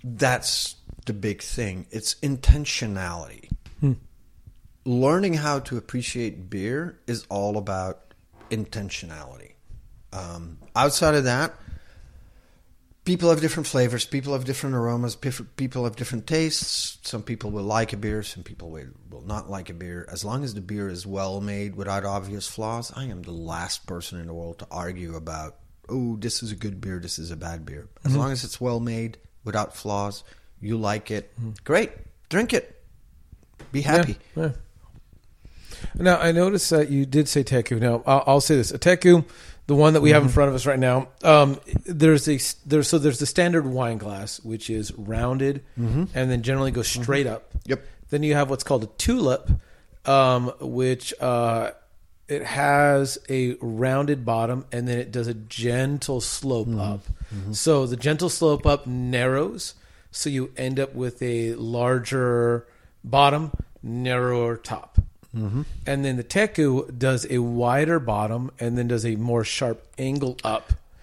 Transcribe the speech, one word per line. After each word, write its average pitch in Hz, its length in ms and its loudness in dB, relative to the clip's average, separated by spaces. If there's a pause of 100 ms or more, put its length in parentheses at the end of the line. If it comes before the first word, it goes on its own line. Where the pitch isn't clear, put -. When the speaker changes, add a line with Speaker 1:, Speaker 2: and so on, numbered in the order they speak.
Speaker 1:
that's 123 720 -2 (300)
the - 60 -6
big 104 300 -4
thing. 95 500 -6
It's - 300 -6
intentionality. 104 1300 0 (320)
Speaker 2:
Hmm. 139 120 4 (920)
Speaker 1:
Learning 147 480 2
how 147 260 -2
to 127 160 -8
appreciate 113 760 -6
beer 117 480 -6 (100)
is 117 200 -8
all 101 300 -2
about 95 560 -6 (360)
intentionality. 85 1080 -10 (580)
Um, 85 460 -12 (180)
outside 147 380 4
of 139 100 2
that, 127 300 0 (1500)
people 175 240 2
have 156 120 4
different 156 260 -2
flavors, 123 380 0
people 139 280 -4
have 131 120 -4
different 135 300 -4
aromas, 120 400 -2
pif-, 127 260 -6 (140)
people 127 280 -4
have 117 120 -4
different 117 320 -8
tastes. - 760 -2
Some 110 200 -10
people 113 280 -8
will 104 120 -6
like 110 300 0
a 110 40 -8
beer, 107 260 -4
some - 200 -12
people - 260 -16
will, 78 180 -14 (220)
will 62 160 -18
not 104 240 -8
like 95 200 -10
a 90 40 -14
beer. 87 380 -12
As 92 120 -10
long 123 200 -6
as 123 100 -8
the 101 80 -10
beer 101 280 -8
is 90 180 -10
well 98 340 -6
made 101 340 -8
without 98 300 -6
obvious 98 420 -8
flaws, 113 480 -8
I 131 100 -8
am 95 180 -10
the 87 80 -14
last 82 560 -8
person 87 320 -10
in 82 80 -12
the 85 60 -12
world 85 260 -12
to - 120 -16
argue 87 440 -8
about, 80 400 -12 (320)
"Oh, 120 300 -4
this 107 260 -6
is 110 80 -8
a 104 40 -8
good 95 260 -10
beer, 95 180 -6
this 85 200 -8
is 82 120 -10
a 85 60 -10
bad 82 280 -10
beer." 73 220 -14 (160)
As 139 80 0
Speaker 2:
Mm-hmm. 143 80 2
Speaker 1:
long 135 120 -2
as 123 120 -6
it's - 180 -10
well 120 180 -2
made, 113 380 -6 (260)
without 107 320 -4
flaws, 101 480 -4 (380)
you 107 160 -4
like 107 320 -4
it, 107 260 -8
Speaker 2:
Mm-hmm. 113 160 -8 (120)
Speaker 1:
great, 175 280 2 (380)
drink 226 240 2
it, - 300 -4 (880)
be 139 100 -2
Speaker 2:
Yeah, 139 100 -6
Speaker 1:
happy. 156 260 4 (180)
Speaker 2:
yeah. 160 160 -2 (1400)
Now, 180 240 4
I 165 140 4
noticed 180 380 2
that 151 200 4
you 139 140 2
did 139 240 2
say 143 140 2
Teku. 120 360 0
Now, 117 260 2
I'll, 135 220 6
I'll 139 140 6
say 147 160 4
this. 120 140 0
A 135 60 -6
Teku, 175 460 8 (440)
the 143 80 4
one 151 180 8
that 156 80 6
we 147 80 8
have 151 140 10
in 135 40 6
Speaker 1:
Mm-hmm. 127 60 4
Speaker 2:
front 143 160 6
of 135 60 0
us 123 100 -4
right 139 140 2
now, 127 280 4 (160)
um, 143 360 8 (260)
there's 160 420 6
a 147 80 2
s-, - 200 -4 (100)
there's, 143 240 4
so 170 80 4
there's 139 220 4
the 147 60 -2
standard 170 400 2
wine 127 320 -2
glass, 101 460 -10
which 110 260 -8
is 110 240 -4
rounded 127 720 -2 (160)
Speaker 1:
Mm-hmm. 120 340 0
Speaker 2:
and 131 160 0
then 123 140 0
generally 135 280 0
goes 123 180 -2
Speaker 1:
Mm-hmm. 123 140 -4
Speaker 2:
straight 139 240 2
up. 113 220 -8 (160)
Speaker 1:
Yep. - 200 -4 (240)
Speaker 2:
Then 147 140 0
you 151 120 2
have 143 140 2
what's 135 160 -4
called 123 180 2
a 107 40 -8 (100)
tulip, 190 520 2 (560)
um, 127 540 4
which, 127 640 -2
uh, 117 500 0 (560)
it 143 160 -4
has 143 720 4 (120)
a 127 300 0
rounded 131 640 0
bottom 117 460 0
and 120 160 -4
then 120 120 0
it - 120 -8
does 120 160 -2
a 120 60 -4
gentle 120 840 -2
slope 117 480 -2
Speaker 1:
Mm-hmm. 113 120 -2
Speaker 2:
up. 101 220 -4 (320)
Speaker 1:
Mm-hmm. 101 200 -8
Speaker 2:
So 139 320 4
the 123 120 -2
gentle 151 320 0
slope 151 360 2
up 147 200 4
narrows, 127 880 -2 (360)
so - 180 -6
you 131 280 -4
end 131 220 -4
up 135 140 -2
with 123 300 -6
a 117 320 0
larger 120 1120 0 (360)
bottom, 143 480 6 (300)
narrower 123 760 -2
top. - 400 -2 (380)
Speaker 1:
Mm-hmm. 110 260 -2 (240)
Speaker 2:
And 139 200 0
then 131 120 0
the 120 60 -4
Teku 143 720 2
does 131 320 2
a 127 100 0
wider 123 600 2
bottom 117 600 -2
and 120 180 -2
then 120 100 0
does 117 180 0
a 113 100 0
more 117 280 0
sharp - 420 -4 (120)
angle 131 460 -2
up. 110 300 -2 (280)